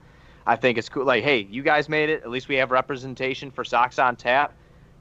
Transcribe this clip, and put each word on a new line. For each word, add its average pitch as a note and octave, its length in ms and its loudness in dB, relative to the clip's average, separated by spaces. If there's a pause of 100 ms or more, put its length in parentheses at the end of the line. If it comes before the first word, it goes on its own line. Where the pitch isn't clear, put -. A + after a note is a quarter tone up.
(460)
I A2+ 100 4
think B2 220 2
it's A2 100 -6
cool. C#3 160 -4
Like, B2 200 2
hey, B2+ 260 2
you B2 120 -8
guys D3+ 260 2
made D3+ 220 0
it. D#3 120 -2
At A#2 80 -10
least B2+ 180 -6
we C#3+ 80 0
have C3 140 2
representation C3 800 -4
for B2+ 140 -8
Sox B2 340 0
on B2 180 2
Tap. C3+ 360 2 (480)